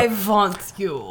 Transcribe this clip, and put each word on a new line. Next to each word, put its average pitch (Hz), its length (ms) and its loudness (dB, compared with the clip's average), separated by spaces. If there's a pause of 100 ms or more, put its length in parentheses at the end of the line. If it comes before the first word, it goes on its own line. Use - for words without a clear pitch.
I 240 80 4 (200)
want 202 480 2
you. 143 340 -4